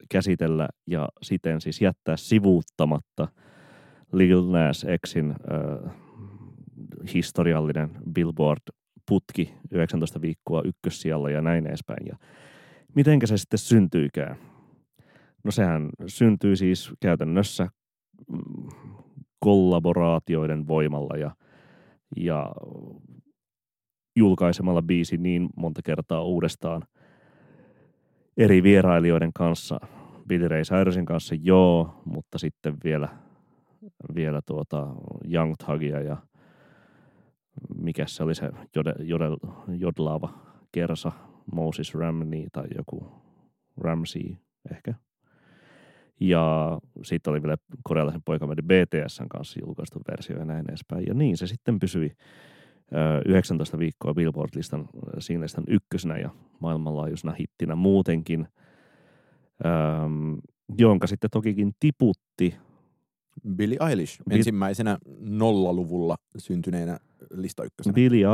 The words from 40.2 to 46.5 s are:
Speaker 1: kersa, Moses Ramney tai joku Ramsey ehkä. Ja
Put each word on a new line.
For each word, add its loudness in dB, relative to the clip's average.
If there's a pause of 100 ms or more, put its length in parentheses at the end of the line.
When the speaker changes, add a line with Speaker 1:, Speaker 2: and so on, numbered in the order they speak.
Speaker 1:
kersa, -4 (400)
Moses -6
Ramney -4
tai -10 (100)
joku -10 (680)
Ramsey -6 (340)
ehkä. -10 (1300)
Ja 2 (240)